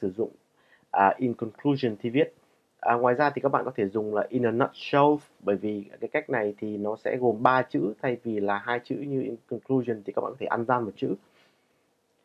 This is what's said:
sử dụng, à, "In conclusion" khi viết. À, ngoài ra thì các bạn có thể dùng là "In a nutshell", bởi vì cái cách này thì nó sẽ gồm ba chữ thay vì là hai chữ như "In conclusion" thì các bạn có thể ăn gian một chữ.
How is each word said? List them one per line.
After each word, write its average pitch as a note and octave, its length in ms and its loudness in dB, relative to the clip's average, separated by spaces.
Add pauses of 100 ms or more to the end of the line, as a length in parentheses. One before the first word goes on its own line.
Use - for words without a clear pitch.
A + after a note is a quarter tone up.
sử B2+ 100 -2
dụng, G#2 200 -4 (600)
à, G2 260 6
"In B2 180 -2
conclusion" A#2+ 640 -2
khi A#2 140 -6
viết. D3 240 0 (460)
À, A#2 140 2
ngoài B2 200 4
ra C#3+ 160 2
thì C3+ 100 -4
các C3+ 80 2
bạn C3 160 0
có - 120 -6
thể G2+ 120 2
dùng G#2+ 260 -2
là G#2 140 0
"In B2 180 0
a A2+ 40 2
nutshell", C#3+ 640 2 (260)
bởi G2 160 0
vì G#2 280 -6 (160)
cái A2+ 80 -8
cách D3+ 220 -6
này G#2+ 280 -2
thì G#2+ 180 -6
nó G#2 200 -4
sẽ A2 200 -4
gồm A#2+ 260 0
ba B2+ 200 4
chữ D3 300 -2 (100)
thay B2 220 0
vì G#2+ 160 -2
là G2+ 180 0
hai A#2+ 260 -4
chữ - 120 -6
như C3+ 260 -4
"In A#2 140 -6 (140)
conclusion" A#2 540 -2
thì - 80 -8
các - 100 -4
bạn - 100 -6
có B2 80 -16
thể G#2 60 -6
ăn A#2 180 -2
gian B2 200 2
một G2 120 -6
chữ. C3+ 180 -4 (1120)